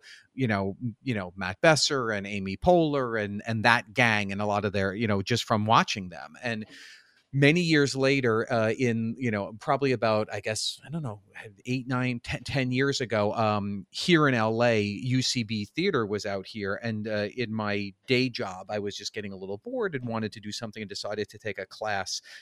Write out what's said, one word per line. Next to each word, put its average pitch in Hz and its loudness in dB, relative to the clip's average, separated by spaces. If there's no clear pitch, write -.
you 131 0
know, 98 0
m-, 117 -6
you 123 -2
know, 92 -6
Matt 95 -6
Besser 143 4
and 101 -2
Amy 95 -4
Poehler 143 4
and, 101 -4
and 113 -2
that 117 4
gang 107 2
and 98 -6
a 107 -2
lot 104 0
of 101 0
their, 95 0
you 110 -2
know, 101 0
just 117 -2
from 107 0
watching 110 2
them. 82 -16
And 113 -6
many 143 6
years 147 4
later, 135 2
uh, 113 2
in, 113 0
you 127 -2
know, 101 -2
probably 139 0
about, 110 2
I 107 -6
guess, - -4
I - -16
don't 160 -6
know, 104 -8
eight, 127 -2
nine, 127 0
ten, - -8
ten 127 0
years 135 2
ago, 107 0
um, 101 0
here 160 4
in 135 4
L 113 2
A, 113 4
U 123 0
C 123 0
B 107 -4
Theater 156 0
was 101 -4
out 98 -6
here. 101 -4
And, 110 -4
uh, 107 -2
in 113 -4
my 101 -2
day 127 4
job, 98 -8
I 107 -4
was 101 -6
just - -10
getting 104 -8
a 95 -12
little 95 -8
bored 240 -6
and 127 -6
wanted 113 -4
to 113 -16
do 104 -10
something 110 -10
and 101 -10
decided 104 -6
to 110 -20
take 104 -8
a 95 -8
class, 101 -4